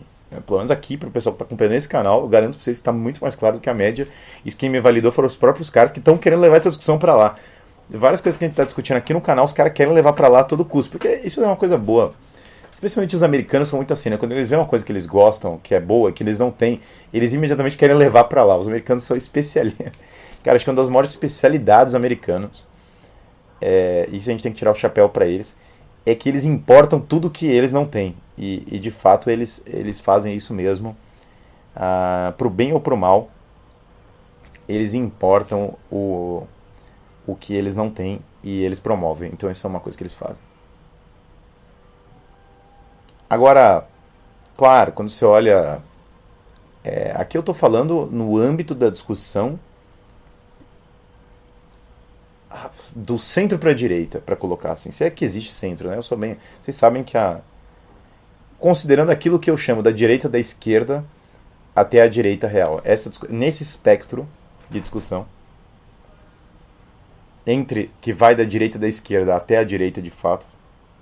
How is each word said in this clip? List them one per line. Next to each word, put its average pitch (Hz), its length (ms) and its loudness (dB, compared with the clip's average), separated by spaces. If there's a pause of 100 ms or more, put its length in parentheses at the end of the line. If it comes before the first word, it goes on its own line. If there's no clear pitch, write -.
(300)
É, - 100 -16
pelo 98 180 -4
menos 117 120 -4
aqui, 147 260 -4
pro 147 140 -14
pessoal 117 240 -4
que - 60 -14
tá - 40 -12
acompanhando 110 300 -2
esse 147 140 -6
canal, 110 340 0
eu 135 60 -8
garanto 110 260 2
pra - 80 -20
vocês 120 160 -6
que - 60 -20
tá 117 80 -2
muito 117 280 -8
mais 135 140 -6
claro 110 220 0
do 113 40 -16
que - 80 -6
a 123 60 -2
média. 117 340 -2 (360)
Isso - 120 -12
quem 135 140 -4
me 131 100 -2
validou 117 320 4
foram - 140 0
os 120 100 -8
próprios 135 320 0
caras 120 240 4
que - 80 -14
tão 160 160 4
querendo 170 240 0
levar 165 160 6
essa 160 140 2
discussão 151 280 -2
pra 165 160 2
lá. 107 200 4 (540)
Várias 131 320 0
coisas - 180 -2
que 170 60 -4
a 165 40 -2
gente 151 80 -10
tá 143 80 2
discutindo 131 320 -4
aqui 120 160 -4
no 175 80 -2
canal, 135 240 0
os 147 80 -2
caras 151 200 0
querem 147 200 2
levar 151 200 6
pra 143 160 4
lá 123 120 8
a 135 40 4
todo 156 200 -2
custo, 143 280 -4
porque - 320 -2
isso 226 180 -4
é 214 40 4
uma 196 100 0
coisa 180 200 0
boa. 110 380 2 (580)
Especialmente 196 440 -6
os 170 80 2
americanos 143 440 0
são 143 100 -6
muito 139 140 -6
assim, - 180 -6
né? 107 60 -2
Quando 117 140 -6
eles 127 180 -4
veem 147 120 0
uma 156 80 -4
coisa 113 160 -2
que - 80 -10
eles 95 120 -6
gostam, 92 560 2
que - 140 -4
é 90 60 2
boa, 101 320 2
que - 100 -12
eles 107 160 -4
não 123 140 -2
têm, 117 280 -2 (320)
eles 117 220 -2
imediatamente 143 420 -2
querem 143 200 4
levar 123 280 6
pra 131 200 2
lá. 98 120 4
Os 92 120 -4
americanos 117 340 -2
são 123 140 -4
especialistas. - 760 -4 (220)
<laughs> - 300 -20
Cara, 127 120 4
acho 120 80 -2
que 139 60 -4
é - 20 -2
uma 131 80 0
das 131 80 0
maiores 135 220 2
especialidades 131 840 2
americanas. 107 680 -4 (960)
É... 90 520 0
isso 101 180 -8
a - 20 -4
gente 113 100 -8
tem 117 100 -6
que 107 60 -20
tirar 107 120 0
o 107 40 2
chapéu 104 340 2
pra 101 180 0
eles. 92 300 -6 (500)
É 117 80 2
que - 140 -6
eles 139 160 -2
importam 147 560 6
tudo 160 280 -2
que 160 180 -8
eles 123 260 2
não 143 120 0
têm. 101 300 -6 (240)
E, 98 280 -8
e 101 120 -10
de 104 120 -8
fato, - 380 2
eles, 117 380 -4
eles 104 340 -10
fazem 101 340 0
isso 104 200 -12
mesmo. 98 420 -6 (800)
Ah, 90 640 -4
pro 117 100 -4
bem 117 240 -2
ou 156 80 0
pro 131 160 -2
mal, 95 340 2 (1400)
eles 107 280 -4
importam 101 840 -2 (140)
o, 90 540 -6 (840)
o 95 100 -8
que - 180 -12
eles 98 220 -4
não 107 140 -4
têm 98 300 -10 (220)
e 98 220 -6
eles 95 160 -6
promovem. 85 500 -6
Então, 92 200 -10
isso 92 160 -12
é - 20 -10
uma 92 100 -10
coisa - 200 -16
que - 40 -18
eles 87 120 -16
fazem. - 280 -16 (2750)
Agora, 120 580 6 (720)
claro, 131 360 4
quando 107 180 -10
você - 140 -2
olha, 98 580 4 (1000)
é, 104 320 -8
aqui 92 220 -8
eu 165 60 -4
tô 170 100 -6
falando 147 540 0
no 110 320 -2
âmbito 147 360 -2
da 123 140 2
discussão 117 720 -6 (3250)
do 117 220 -8
centro 190 400 -2
pra 156 140 2
direita, 92 460 -4
pra - 160 -8
colocar 87 380 -8
assim. - 180 -14
Se - 140 -6
é 170 60 -2
que 165 140 -8
existe 110 280 -8
centro, 87 380 -10
né? 98 60 -8
Eu 120 60 -10
sou 117 160 -8
bem, 107 200 -10 (220)
vocês 139 140 -12
sabem 123 300 0
que - 120 -8
a, 90 240 -2 (1200)
considerando 160 500 2
aquilo 165 280 0
que 170 120 -2
eu 160 60 2
chamo 113 260 -4
da 110 80 4
direita 113 380 0
da 120 100 -2
esquerda 117 640 -2 (720)
até 117 280 4
a 117 60 6
direita 104 380 -2
real, 90 380 0
essa 110 240 0
discu-, - 240 -16
nesse 143 300 -4
espectro - 640 -2 (400)
de 104 120 -10
discussão, 92 460 -10 (2250)
entre, 120 440 -4 (100)
que 117 120 -6
vai 117 220 6
da 117 100 2
direita 107 320 -2
e 104 40 -12
da 107 80 -2
esquerda 95 480 -2
até 113 220 0
a 113 60 2
direita 92 360 -6
de 87 100 -14
fato. - 360 -6 (560)